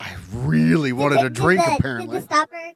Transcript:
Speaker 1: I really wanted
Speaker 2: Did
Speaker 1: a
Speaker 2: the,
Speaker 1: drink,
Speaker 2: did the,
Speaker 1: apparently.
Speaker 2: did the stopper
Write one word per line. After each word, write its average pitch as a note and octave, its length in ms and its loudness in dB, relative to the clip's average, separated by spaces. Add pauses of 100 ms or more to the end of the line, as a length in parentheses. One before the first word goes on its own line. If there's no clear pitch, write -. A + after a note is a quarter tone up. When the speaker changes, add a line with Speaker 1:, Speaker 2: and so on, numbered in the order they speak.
Speaker 1:
I - 160 -14 (160)
really D#3 600 2
wanted C#3 240 2
Speaker 2:
Did C3+ 100 4
Speaker 1:
a - 40 0
Speaker 2:
the, A2+ 40 -12
Speaker 1:
drink, E3 300 4
Speaker 2:
did - 80 0
the, C#4+ 40 0
Speaker 1:
apparently. C#3 440 -4
Speaker 2:
did - 80 -16
the D#4 60 -6
stopper E4 420 -2